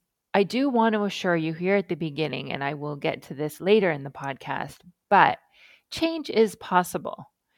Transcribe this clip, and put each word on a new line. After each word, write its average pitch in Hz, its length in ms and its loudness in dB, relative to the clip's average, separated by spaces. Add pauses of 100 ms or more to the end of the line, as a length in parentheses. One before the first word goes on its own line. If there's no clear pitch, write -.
(340)
I 202 100 4
do 254 260 0
want 226 240 4
to 208 100 0
assure 190 320 -2
you 160 180 -2
here 180 220 0
at 196 140 0
the 175 60 -2
beginning, 151 580 -6
and 139 100 -6
I 143 120 -4
will 147 200 -8
get 143 280 -4
to - 100 -14
this 147 260 -6
later 190 320 4
in 139 120 -6
the 139 60 -10
podcast, 139 680 -8 (320)
but 190 280 6 (540)
change 330 380 -4
is 214 260 2
possible. - 720 -4 (320)